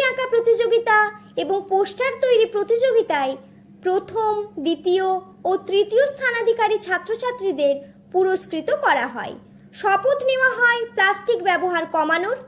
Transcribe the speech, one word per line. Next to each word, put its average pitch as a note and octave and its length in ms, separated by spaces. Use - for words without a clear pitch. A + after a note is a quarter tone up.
আঁকা B4+ 280
প্রতিযোগিতা A#4 680
এবং E4 200
পোস্টার G4+ 520
তৈরি A#4 260
প্রতিযোগিতায় A4 880
প্রথম, G4+ 500
দ্বিতীয় F4+ 480
ও F4+ 60
তৃতীয় G#4 400
স্থানাধিকারী A4+ 720
ছাত্রছাত্রীদের F4+ 960
পুরস্কৃত F#4 580
করা C#4+ 220
হয়। A#3+ 280
শপথ G#4+ 520
নেওয়া C5 240
হয় A#4+ 300
প্লাস্টিক G4 480
ব্যবহার F4 440
কমানোর E4+ 600